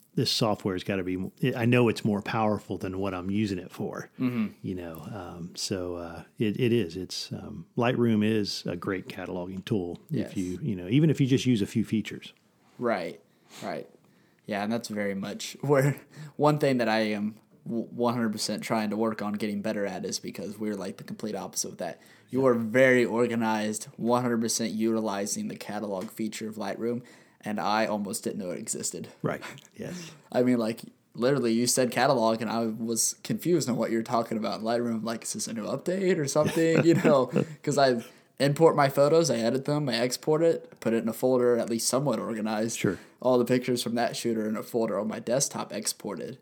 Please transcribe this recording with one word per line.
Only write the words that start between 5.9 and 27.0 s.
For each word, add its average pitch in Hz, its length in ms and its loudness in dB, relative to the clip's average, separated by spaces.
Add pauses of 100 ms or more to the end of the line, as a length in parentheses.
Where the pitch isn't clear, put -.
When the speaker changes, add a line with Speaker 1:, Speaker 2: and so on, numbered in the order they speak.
Speaker 1:
uh, 85 280 -10 (140)
it, 107 220 0
it 120 140 4
is, 90 240 0
it's, - 340 -10
um, - 340 -10 (120)
Lightroom 120 440 4
is 104 440 0
a 104 100 -4
great 92 320 -6
cataloging 92 560 -8
tool 90 380 -4 (100)
if 143 60 -2
Speaker 2:
Yes. - 200 -6
Speaker 1:
you, 92 240 -4
you 123 140 -4
know, 90 140 -8
even 151 200 6
if 135 120 2
you 135 60 4
just 120 180 4
use 123 160 4
a 98 40 0
few 107 200 0
features. - 480 -4 (440)
Speaker 2:
Right, 101 440 -2 (420)
right. 82 240 -8 (580)
Yeah, 101 160 -4
and 107 120 -2
that's 113 160 -6
very 101 260 -4
much 101 440 -8
<laughs> - 20 -20
where 139 400 4 (340)
one 147 240 4
thing 135 200 2
that 110 100 2
I 110 100 4
am 107 360 -2 (320)
w-, 117 240 -4
one 120 220 0
hundred 117 180 0
percent 104 320 -4
trying 110 280 0
to 104 60 -2
work 110 240 0
on 104 120 -2
getting 104 280 -2
better 104 240 -2
at 92 200 -4
is 92 140 -4
because 101 380 -10
we're, 107 180 -4
like, 95 220 -8
the - 60 -16
complete 107 320 -8
opposite 92 340 -6
of - 80 -12
that. 87 220 -8 (300)
You 127 120 0
Speaker 1:
Yeah. 135 80 4
Speaker 2:
are 123 40 6
very 120 520 6
organized, 110 800 0 (120)
one 120 240 2
hundred 120 200 0
percent 113 320 -2
utilizing 107 760 -2
the 104 80 -8
catalog 104 560 -6
feature 110 360 -6
of 110 80 -12
Lightroom, 110 460 -4 (400)